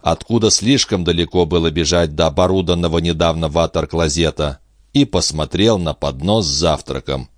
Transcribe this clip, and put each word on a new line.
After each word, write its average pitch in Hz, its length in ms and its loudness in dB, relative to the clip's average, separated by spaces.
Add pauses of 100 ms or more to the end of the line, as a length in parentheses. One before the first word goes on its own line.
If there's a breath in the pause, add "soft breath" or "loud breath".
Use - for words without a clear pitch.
откуда 104 500 0
слишком 107 540 0
далеко 85 400 0
было 82 260 0
бежать 82 440 0
до 80 140 2
оборудованного 87 720 0
недавно 82 500 0
ватер-клозета, 78 1120 -2 (340)
и 143 100 4
посмотрел 90 760 0
на 82 140 -2
поднос 76 540 -2
с 71 100 -4
завтраком. 69 800 -2